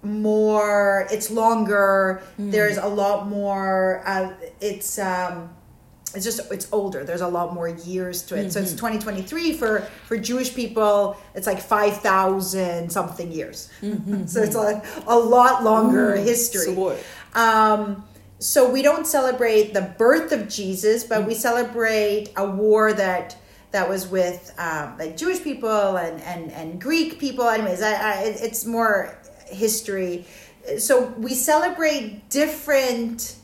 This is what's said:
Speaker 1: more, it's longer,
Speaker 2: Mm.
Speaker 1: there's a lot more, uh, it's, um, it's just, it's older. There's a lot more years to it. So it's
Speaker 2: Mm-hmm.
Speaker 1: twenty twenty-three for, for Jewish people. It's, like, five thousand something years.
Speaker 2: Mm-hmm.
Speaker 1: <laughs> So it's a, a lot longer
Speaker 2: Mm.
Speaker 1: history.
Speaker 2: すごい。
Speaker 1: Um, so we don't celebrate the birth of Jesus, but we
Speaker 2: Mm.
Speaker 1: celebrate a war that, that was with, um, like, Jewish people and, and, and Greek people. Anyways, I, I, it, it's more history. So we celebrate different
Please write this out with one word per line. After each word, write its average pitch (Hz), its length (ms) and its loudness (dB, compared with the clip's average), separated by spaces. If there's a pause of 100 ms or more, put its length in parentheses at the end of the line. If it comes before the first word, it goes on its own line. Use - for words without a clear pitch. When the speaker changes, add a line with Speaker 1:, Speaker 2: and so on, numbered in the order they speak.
Speaker 1:
more, 208 1080 2
it's 214 200 -4
longer, 202 920 2 (180)
Speaker 2:
Mm. 202 120 -4
Speaker 1:
there's 208 260 2
a 196 80 -4
lot 202 420 0
more, 190 760 -2
uh, 190 240 -2 (300)
it's, 196 380 -6
um, 180 520 -6 (640)
it's 190 100 -8
just, 226 160 -6 (120)
it's 185 200 -10
older. 190 320 -4
There's 170 160 -6
a 180 80 -2
lot 175 240 -2
more 170 160 -4
years 180 600 -6
to 185 80 -6
it. 196 160 -4
So 202 80 -4
it's 185 100 -4
Speaker 2:
Mm-hmm. 156 80 -8
Speaker 1:
twenty 220 200 -4
twenty-three 220 560 -4
for, 214 320 -2 (200)
for 233 100 -4
Jewish 247 380 -4
people. 208 640 2 (180)
It's, 190 120 -6
like, 190 140 -2
five 208 400 2
thousand 190 920 0
something 175 420 -6
years. - 360 -10 (140)
Speaker 2:
Mm-hmm. 202 440 -4
Speaker 1:
<laughs> - 60 -8
So 196 100 2
it's - 140 0
a, 208 260 0 (240)
a 233 120 6
lot 247 460 6
longer 226 520 6
Speaker 2:
Mm. 202 80 0
Speaker 1:
history. 233 420 0
Speaker 2:
す 190 80 -2
ご 185 180 0
い。 - 40 -4 (380)
Speaker 1:
Um, 214 680 4 (360)
so 254 300 4
we 269 120 0
don't 320 240 4
celebrate 240 680 2
the 190 80 2 (160)
birth 294 340 4
of 226 160 -2
Jesus, 208 560 0
but 214 220 0
we 226 80 -2
Speaker 2:
Mm. 226 40 -6
Speaker 1:
celebrate 220 1000 0
a 196 100 0
war 214 480 4
that, 185 420 -2 (360)
that 185 160 0
was 185 200 -4
with, 180 500 -2
um, 156 400 -6
like, 160 200 -8
Jewish 359 240 -2
people 214 560 0
and, 165 240 -6
and, 170 300 -10
and 165 280 -12
Greek 311 380 -2
people. 254 300 -2
Anyways, 208 340 0
I, 214 100 0
I, 208 200 -2 (100)
it, 220 180 -4
it's 220 240 -6
more 226 540 0 (320)
history. 190 720 -4 (540)
So 247 400 2
we 240 160 -6
celebrate 302 960 0
different 262 1120 0